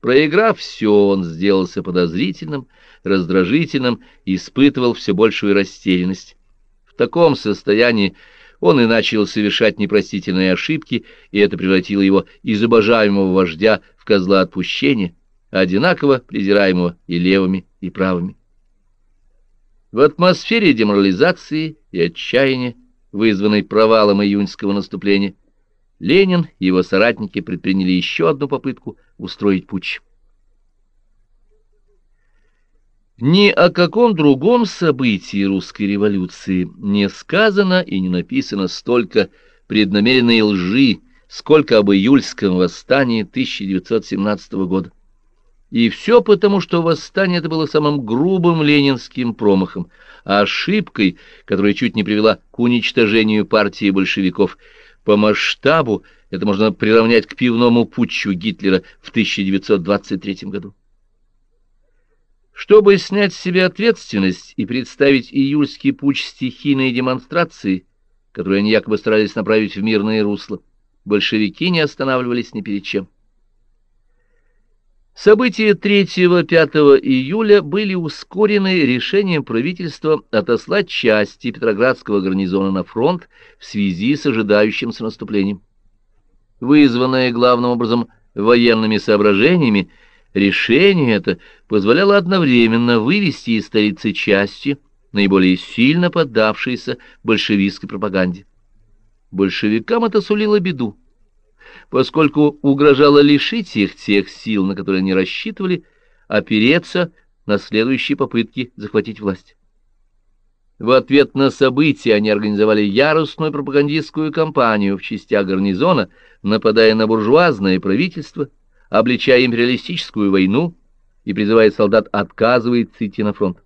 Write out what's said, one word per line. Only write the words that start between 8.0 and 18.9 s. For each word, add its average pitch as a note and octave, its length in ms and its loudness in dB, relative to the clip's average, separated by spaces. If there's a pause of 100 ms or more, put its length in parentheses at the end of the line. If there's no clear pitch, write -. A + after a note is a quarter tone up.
он D#3+ 200 4
и A#2 60 4
начал A2 400 0
совершать G#2 540 -2
непростительные F#2+ 720 -2
ошибки, C#3 540 -6 (260)
и G2+ 80 0
это G2+ 160 2
превратило F#2+ 460 0
его F#2+ 240 2 (180)
из G#2 180 -2
обожаемого G#2+ 680 2
вождя F#2 480 0 (160)
в - 80 -20
козла G2 380 2
отпущения, F#2+ 720 -4 (340)
одинаково B2+ 680 0
презираемого F#2+ 800 0 (120)
и F2 100 -4
левыми, F#2 480 0 (140)
и F2+ 100 -10
правыми. F#2 460 -4 (1500)